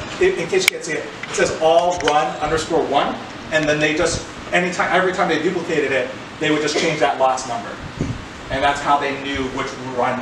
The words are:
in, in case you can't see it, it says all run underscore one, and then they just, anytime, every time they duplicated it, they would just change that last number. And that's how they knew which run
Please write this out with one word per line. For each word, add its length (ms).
in, 200
in 80
case 160
you 80
can't 120
see 100
it, 120
it 240
says 320
all 380
run 380
underscore 480
one, 300
and 180
then 100
they 160
just, 300
anytime, 380
every 220
time 160
they 120
duplicated 500
it, 180
they 120
would 100
just 160
change 220
that 200
last 280
number. 220
And 140
that's 180
how 180
they 240
knew 260
which 220
run 240